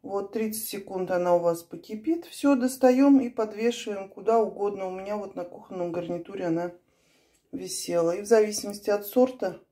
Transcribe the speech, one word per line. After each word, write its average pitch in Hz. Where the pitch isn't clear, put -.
Вот 196
тридцать 220
секунд 190
она 175
у 175
вас 170
покипит. 220
Всё, -
достаём 262
и 233
подвешиваем 214
куда 214
угодно. 202
У 185
меня 190
вот 202
на 180
кухонном 175
гарнитуре 175
она 170
висела. 175
И 202
в 208
зависимости 208
от 202
сорта 247